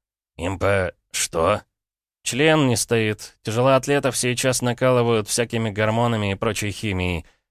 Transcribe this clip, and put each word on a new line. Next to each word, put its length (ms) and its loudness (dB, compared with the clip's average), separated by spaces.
"Импо-, 560 -2
что?" 500 0
"Член 440 2
не 100 2
стоит. 640 -2
Тяжелоатлетов 760 2
сейчас 460 -2
накалывают 680 2
всякими 420 -2
гормонами 640 0
и 40 -2
прочей 360 -4
химией, 540 -4